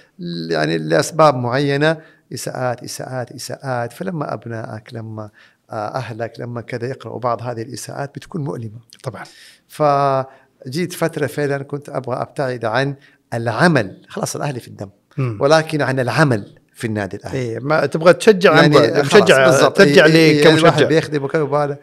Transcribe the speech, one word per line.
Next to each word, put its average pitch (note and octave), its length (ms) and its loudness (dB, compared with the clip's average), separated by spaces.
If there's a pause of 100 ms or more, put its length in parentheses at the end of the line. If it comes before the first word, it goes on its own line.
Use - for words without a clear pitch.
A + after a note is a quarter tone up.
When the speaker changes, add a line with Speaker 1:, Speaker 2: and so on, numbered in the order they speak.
(200)
Speaker 1:
ل-، E2+ 320 -8
يعني D#2+ 260 -2
لأسباب D3+ 580 2
معينة C#3+ 640 0 (360)
إساءات، - 500 -8
إساءات، - 480 -10
إساءات. B2 640 -8
فلما F3+ 400 -8
أبنائك، A2+ 600 -12
لما، A2 360 -12 (400)
آه، G#2+ 260 -8
أهلك، A#2 440 -8
لما A#2+ 220 -10
كذا A#2+ 280 -8
يقرأوا A2+ 300 -12
بعض A#2 220 -2
هذه A#2 200 -8
الإساءات C3+ 540 -12
بتكون D3 280 -10
مؤلمة. A#2+ 360 -10 (240)
Speaker 2:
طبعًا. G2+ 200 -12 (440)
Speaker 1:
فجيت C#3+ 1300 -2
فترة D#3 340 -4
فعلًا C#3+ 360 -4
كنت C#3+ 260 -12
أبغى C3 320 -6
أبتعد B2+ 440 -6
عن C3+ 300 -2 (380)
العمل. A#2 760 0
خلاص - 280 -8
الأهلي C#3 240 -6
في - 80 -18
الدم. G#2 220 -14 (280)
Speaker 2:
مم. B2 240 -4
Speaker 1:
ولكن D#3 400 2
عن C3 180 -2
العمل B2 560 0 (180)
في - 140 -8
النادي G#2 300 -6
الأهلي. - 220 -10
Speaker 2:
إيه، A#2 200 -6
ما D3 260 -2
تبغى E3+ 280 4
تشجع F3+ 380 4
عن D#3 60 6
Speaker 1:
يعني E3 180 6
Speaker 2:
بعد، C#3+ 260 4
Speaker 1:
خلاص، C#3 220 6
Speaker 2:
مشجع، C3+ 220 4
Speaker 1:
بالضبط. C3 320 4
Speaker 2:
ترجع D#3 280 8
Speaker 1:
إيه، D#3+ 60 6
Speaker 2:
لي D#3+ 60 6
Speaker 1:
إيه، D#3 260 6
يعني D#3+ 140 8
الواحد D#3+ 160 4
Speaker 2:
كمشجع. E3 140 2
Speaker 1:
بيخدم D3+ 360 0
وكذا D3 180 -2
وبعد. C#3+ 420 -2